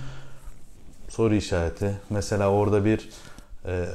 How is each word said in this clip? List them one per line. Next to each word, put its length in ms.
Soru 260
işareti. 600
Mesela 400
orada 340
bir, 240
e, 180